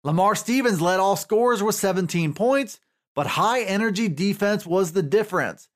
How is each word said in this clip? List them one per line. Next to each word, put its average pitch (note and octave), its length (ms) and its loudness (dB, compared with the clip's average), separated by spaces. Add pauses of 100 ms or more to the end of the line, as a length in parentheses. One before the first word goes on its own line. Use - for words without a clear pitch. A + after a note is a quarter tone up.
Lamar F3+ 300 2
Stevens A3+ 480 0
led F#3 180 2
all G3 160 2
scorers A3+ 460 2
with G#3 120 0
seventeen F3 600 -2
points, C4 460 -2 (340)
but C#3+ 140 -2
high-energy G#3+ 800 0
defense G3+ 580 -2
was F3 260 0
the F#3 100 0
difference. E3+ 720 -2